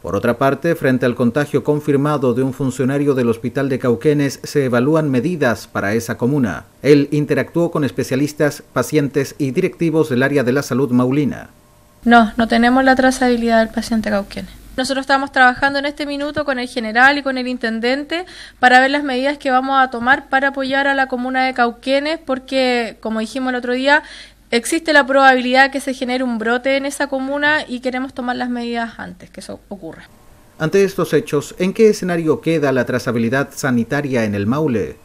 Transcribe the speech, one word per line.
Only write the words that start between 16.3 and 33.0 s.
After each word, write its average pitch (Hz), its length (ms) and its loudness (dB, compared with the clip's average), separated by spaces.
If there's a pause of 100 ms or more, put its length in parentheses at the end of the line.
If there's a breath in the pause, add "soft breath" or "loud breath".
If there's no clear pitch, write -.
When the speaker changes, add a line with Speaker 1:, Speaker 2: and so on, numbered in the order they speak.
Speaker 2:
con 269 160 -2
el 247 80 -6
general 247 500 0
y 277 60 -6
con 262 140 -4
el 247 100 -4
intendente 254 800 -4 (340 loud breath)
para 254 220 8
ver 269 100 2
las 294 140 -2
medidas 269 320 -2
que 269 140 -4
vamos 269 300 2
a 254 80 2
tomar 254 380 0
para 269 220 2
apoyar 269 380 -2
a 277 80 2
la 269 120 0
comuna 262 380 -2
de 262 80 -2
Cauquenes, 269 680 -2
porque, 262 800 -2
como 220 220 -4
dijimos 254 300 -6
el 247 40 -4
otro 247 160 -4
día, 277 320 2 (480 loud breath)
existe 320 400 -2
la 277 140 6
probabilidad 262 640 4
que 277 80 -6
se 262 140 -6
genere 254 320 -4
un 233 140 -4
brote 247 360 0
en 269 100 -2
esa 285 220 -4
comuna 285 600 -2
y 240 120 -8
queremos 254 340 -6
tomar 247 220 -6
las 247 140 -4
medidas 233 480 -6
antes 180 320 -16
que - 100 -18
eso 196 300 -16
ocurra. 175 340 -14 (560)
Speaker 1:
Ante 160 240 2
estos 185 300 -2
hechos, 143 440 -2
¿en 185 140 -2
qué 220 180 4
escenario 165 520 -2
queda 143 320 0
la 123 120 0
trazabilidad 123 680 -2